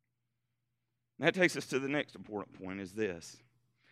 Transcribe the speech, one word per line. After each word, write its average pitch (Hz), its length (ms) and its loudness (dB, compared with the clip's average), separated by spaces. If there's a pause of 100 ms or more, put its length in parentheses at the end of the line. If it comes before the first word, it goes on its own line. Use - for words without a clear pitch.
(1200)
And 135 80 2
that 170 80 6
takes 180 200 6
us 135 120 -4
to 135 120 0
the 135 100 0
next 143 260 0
important 101 440 -8
point 95 220 -6
is 92 140 -8
this, 95 420 -2 (560)